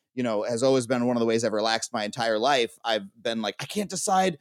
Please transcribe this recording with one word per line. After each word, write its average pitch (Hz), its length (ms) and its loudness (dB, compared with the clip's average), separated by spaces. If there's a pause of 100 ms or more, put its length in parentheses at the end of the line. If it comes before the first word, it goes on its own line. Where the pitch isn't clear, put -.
(160)
you 127 80 -4
know, 107 200 0
has 117 200 -2
always 135 220 4
been 120 200 0
one 123 100 2
of 120 40 0
the 113 60 2
ways 113 180 2
I've 107 100 0
relaxed 113 400 0
my 110 100 -2
entire 110 340 -2
life. 123 460 2
I've 110 240 -2 (140)
been 113 200 -4
like, 104 180 -4
"I 143 60 -6
can't 202 240 -6
decide 190 520 0